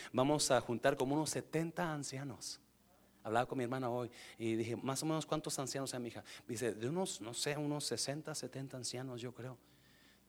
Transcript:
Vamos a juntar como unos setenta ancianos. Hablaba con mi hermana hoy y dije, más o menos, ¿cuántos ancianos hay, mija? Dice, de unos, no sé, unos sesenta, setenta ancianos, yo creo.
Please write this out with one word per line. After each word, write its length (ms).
Vamos 400
a 80
juntar 380
como 180
unos 140
setenta 640
ancianos. 640
Hablaba 220
con 120
mi 60
hermana 260
hoy 200
y 180
dije, 200
más 280
o 20
menos, 200
¿cuántos 340
ancianos 340
hay, 60
mija? 240
Dice, 260
de 160
unos, 320
no 120
sé, 220
unos 300
sesenta, 480
setenta 440
ancianos, 440
yo 120
creo. 240